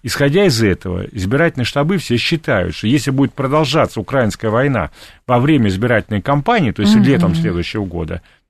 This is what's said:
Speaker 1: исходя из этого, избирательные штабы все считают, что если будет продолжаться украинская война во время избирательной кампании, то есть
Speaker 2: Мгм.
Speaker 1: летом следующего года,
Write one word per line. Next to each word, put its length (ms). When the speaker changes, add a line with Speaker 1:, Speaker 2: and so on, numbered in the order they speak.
Speaker 1:
исходя 440
из 160
этого, 500
избирательные 540
штабы 320
все 180
считают, 580
что 120
если 240
будет 240
продолжаться 640
украинская 500
война 400
во 120
время 300
избирательной 540
кампании, 500
то 80
есть 140
Speaker 2:
Мгм. 100
Speaker 1:
летом 300
следующего 500
года, 380